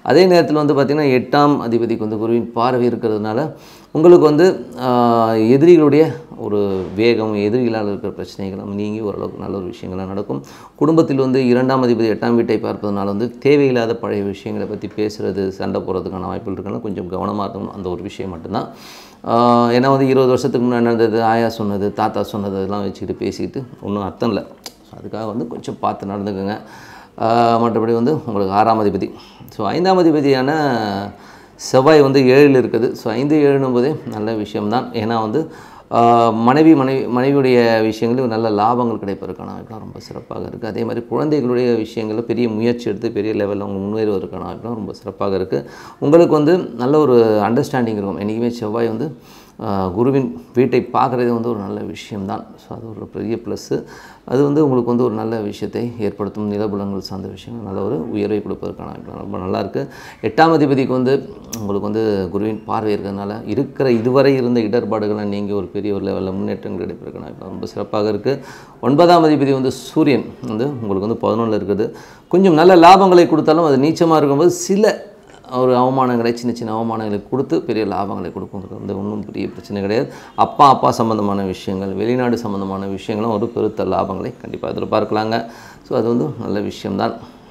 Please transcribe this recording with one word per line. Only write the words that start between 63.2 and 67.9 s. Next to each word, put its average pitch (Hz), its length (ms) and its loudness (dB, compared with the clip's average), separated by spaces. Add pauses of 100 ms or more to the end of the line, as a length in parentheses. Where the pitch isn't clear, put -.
இருக்கிற 135 460 -2
இதுவரை 127 420 4
இருந்த 123 260 0
இடர்பாடுகளை 107 640 -2
நீங்கி 101 280 -4
ஒரு 98 140 -4
பெரிய 101 280 -6
ஒரு 98 120 -4
level 95 200 -4
முன்னேற்றங்கள் 98 600 -6
கிடைப்பதற்கான - 360 -12
வாய்ப்பு - 240 -16
ரொம்ப 95 200 -12
சிறப்பாக 104 440 -4